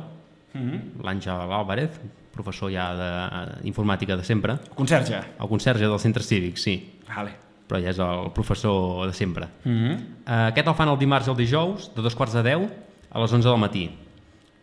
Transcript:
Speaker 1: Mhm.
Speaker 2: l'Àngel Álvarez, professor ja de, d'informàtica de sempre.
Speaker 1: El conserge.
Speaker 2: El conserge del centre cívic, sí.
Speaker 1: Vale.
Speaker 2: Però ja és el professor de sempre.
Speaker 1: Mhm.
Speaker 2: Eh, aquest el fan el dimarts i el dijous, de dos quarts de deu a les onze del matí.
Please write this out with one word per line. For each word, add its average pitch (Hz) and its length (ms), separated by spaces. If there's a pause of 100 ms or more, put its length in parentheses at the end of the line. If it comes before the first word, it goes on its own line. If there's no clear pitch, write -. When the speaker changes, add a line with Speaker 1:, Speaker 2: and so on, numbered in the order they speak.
(520)
Speaker 1:
Mhm. 131 480
Speaker 2:
l'Àngel 92 320 (160)
Álvarez, 107 460 (360)
professor 98 380
ja 90 240
de, 90 140 (560)
d'informàtica 98 580
de - 20
sempre. 110 380
Speaker 1:
El - 160
conserge. 131 400 (240)
Speaker 2:
El 107 80
conserge 107 400
del 104 100
centre 113 240
cívic, 90 380
sí. 101 140 (340)
Speaker 1:
Vale. 104 240 (340)
Speaker 2:
Però 98 140
ja 87 80
és 92 160
el 90 320
professor 95 680
de 90 100
sempre. 87 320 (160)
Speaker 1:
Mhm. 120 300 (320)
Speaker 2:
Eh, 113 260
aquest 147 160
el 165 60
fan 156 180
el 139 60
dimarts 135 300
i - 20
el 123 80
dijous, 156 580
de 113 60
dos 117 120
quarts 107 200
de 117 80
deu 156 260 (420)
a - 80
les 113 140
onze 120 160
del 123 80
matí. 98 320 (760)